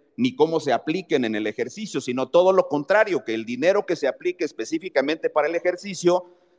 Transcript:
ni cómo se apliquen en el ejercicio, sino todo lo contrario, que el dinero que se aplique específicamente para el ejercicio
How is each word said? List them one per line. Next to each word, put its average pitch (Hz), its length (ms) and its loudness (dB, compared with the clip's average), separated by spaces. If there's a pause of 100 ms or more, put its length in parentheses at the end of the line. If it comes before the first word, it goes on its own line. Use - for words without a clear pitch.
(160)
ni 123 200 0
cómo 160 240 2
se 135 120 -2
apliquen 156 520 -2
en 110 100 -2
el 107 120 -2
ejercicio, 123 540 -6
sino 127 280 -4
todo 180 240 4
lo 180 160 2
contrario, 180 560 2
que 110 100 -4
el 113 100 -4
dinero 156 420 0
que 170 100 -2
se 143 100 -2
aplique 175 380 -4
específicamente 156 880 -2
para 151 180 0
el 165 60 -4
ejercicio 175 720 0 (320)